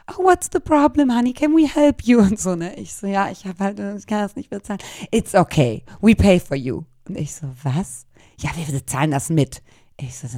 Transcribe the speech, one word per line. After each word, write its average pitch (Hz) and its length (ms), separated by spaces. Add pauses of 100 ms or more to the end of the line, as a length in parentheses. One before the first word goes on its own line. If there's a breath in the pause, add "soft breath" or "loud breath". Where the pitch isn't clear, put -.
(100)
„Oh, - 140
what's 359 280
the 359 80
problem, 294 540
honey? 240 180
Can 302 220
we 320 120
help 294 360
you?“ 240 180
Und 202 180
so, 185 180
ne? 170 200
Ich - 180
so, - 120
„Ja, 196 240
ich 190 160
hab 185 140
halt, 202 200
ich 202 260
kann 214 140
das 202 160
nicht - 140
bezahlen.“ 202 300 (300 loud breath)
„It's - 240
okay, 131 480 (180 loud breath)
we 220 140
pay 190 260
for - 160
you.“ 135 280 (240)
Und 190 80
ich 147 180
so, - 120 (160)
„Was?“ 147 420 (340 soft breath)
„Ja, 147 180
wir 160 100 (120)
bezahlen 139 320
das 139 200
mit.“ 156 320 (380 soft breath)
Ich 127 180
so, - 80 (100)